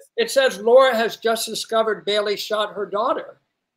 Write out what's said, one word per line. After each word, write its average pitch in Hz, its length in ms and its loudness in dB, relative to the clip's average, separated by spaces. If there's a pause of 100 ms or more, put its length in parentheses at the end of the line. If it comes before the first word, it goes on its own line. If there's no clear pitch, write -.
(180)
it 233 140 -2
says 254 280 2
Laura 240 360 6
has 220 220 -2
just 220 300 -2
discovered 214 580 -2
Bailey 208 320 -2
shot 208 360 -4
her 202 120 -6
daughter. 220 540 -4 (380)